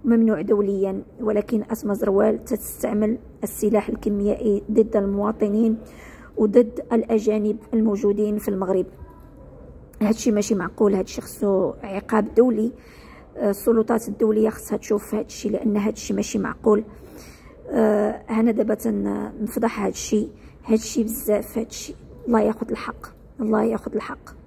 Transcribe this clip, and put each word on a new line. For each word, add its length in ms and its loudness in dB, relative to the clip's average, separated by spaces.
وممنوع 360 4
دوليا، 600 0
ولكن 520 0
اسماء 220 -2
زروال 500 2
تستعمل 760 -2
السلاح 460 0
الكيميائي 800 0
ضد 260 4
المواطنين 800 0
وضد 440 4
الاجانب 640 2
الموجودين 640 2
في 100 -4
المغرب. 380 0
هادشي 280 2
ماشي 240 0
معقول، 400 2
هادشي 260 -4
خصو 520 0
عقاب 520 -2
دولي. 380 4
آه، 140 0
السلطات 580 2
الدوليه 420 2
خصها 260 -6
تشوف 380 -2
هادشي، 340 -6
لان 280 0
هادشي 380 -2
ماشي 240 -2
معقول. 460 2
آه، 400 2
انا 200 2
دابا 240 0
تنفضح 1040 -4
هادشي، 480 -2
هادشي 380 0
بزاف، 540 -2
هادشي. 360 -8
الله 140 4
ياخذ 300 0
الحق، 360 -8
الله 220 0
ياخذ 320 -2
الحق 360 -8